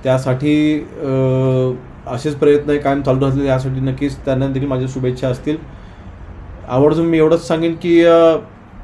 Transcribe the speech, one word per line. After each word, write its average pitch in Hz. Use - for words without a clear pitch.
त्यासाठी, 143
अ, 139
असेच 147
प्रयत्न 147
कायम 139
चालू 131
राहतील, 139
यासाठी 131
नक्कीच 135
त्यांना 135
देखील 135
माझ्या 131
शुभेच्छा 127
असतील. 151
आवर्जून 151
मी 165
एवढंच 165
सांगेन 165
की, 170
अ, 165